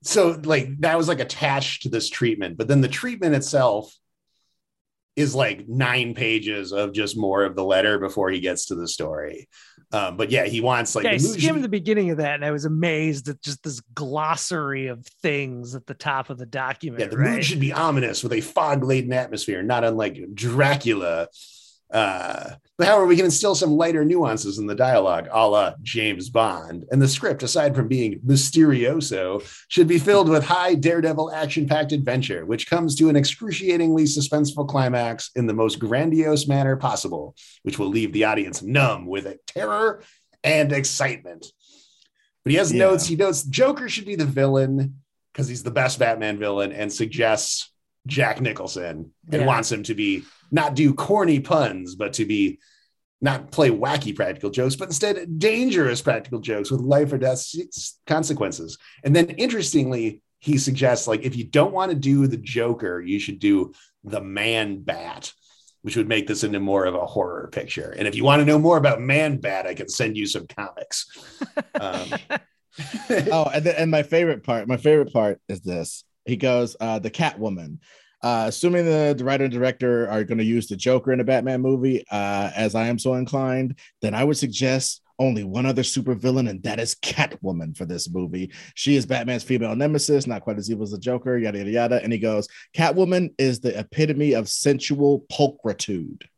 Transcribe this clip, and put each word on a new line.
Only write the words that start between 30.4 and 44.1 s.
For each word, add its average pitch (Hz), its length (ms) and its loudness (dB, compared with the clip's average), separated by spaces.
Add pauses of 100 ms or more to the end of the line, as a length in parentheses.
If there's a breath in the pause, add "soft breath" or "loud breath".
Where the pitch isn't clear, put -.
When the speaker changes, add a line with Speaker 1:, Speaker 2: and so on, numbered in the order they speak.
Speaker 1:
high 180 320 2
daredevil 160 560 2
action-packed 151 600 -2
adventure, 127 520 -2
which 113 240 -4
comes 165 280 0
to 160 120 6
an 156 60 4
excruciatingly 165 880 2
suspenseful 143 640 0
climax 123 720 0
in 120 100 0
the 110 80 0
most 110 240 2
grandiose 151 680 2
manner 139 260 2
possible, 87 600 -6 (260 loud breath)
which - 160 -6
will 101 100 0
leave 104 240 0
the 104 120 2
audience 101 380 -2
numb 110 440 0
with 95 260 -6 (140)
terror 208 560 -4 (400 soft breath)
and 151 300 2
excitement. 131 760 -4 (960 soft breath)
But 127 80 -2
he 156 80 6
has 180 140 2
Speaker 3:
Yeah. 180 80 2
Speaker 1:
notes. 190 260 6
He 165 80 0
notes 175 300 2
Joker 254 440 2
should 202 180 -6
be 202 100 -6